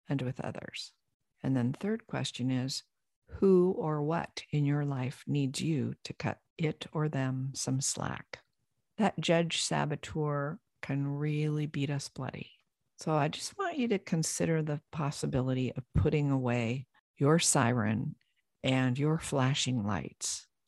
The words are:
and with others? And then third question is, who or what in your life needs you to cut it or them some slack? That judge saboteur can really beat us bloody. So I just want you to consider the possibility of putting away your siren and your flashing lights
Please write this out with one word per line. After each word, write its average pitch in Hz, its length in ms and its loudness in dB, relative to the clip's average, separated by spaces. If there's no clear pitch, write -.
and 135 140 0
with 127 160 -4
others? - 540 -10
And 135 140 0
then 123 160 2
third 214 340 -4
question 131 460 -4
is, 131 320 -2
who 185 380 6
or 151 240 -2
what 160 480 -4
in 147 160 2
your 147 180 2
life 135 420 -4
needs 139 340 0
you 131 340 0
to - 80 -8
cut - 260 -4
it 156 340 -2
or 151 160 0
them 131 460 -2
some 131 260 -2
slack? - 600 -4
That 208 200 2
judge 165 440 2
saboteur 147 1000 -2
can 139 260 -2
really 151 580 0
beat 143 220 -2
us 143 220 -4
bloody. - 400 -8
So 160 160 -2
I 147 140 4
just - 300 -10
want 349 200 -2
you 240 100 0
to 202 100 2
consider 165 640 0
the 151 200 -4
possibility 131 840 -2
of 135 80 -6
putting 147 360 4
away 123 560 0
your 147 220 6
siren 117 800 2
and 131 360 2
your 151 200 2
flashing 131 640 0
lights - 640 -4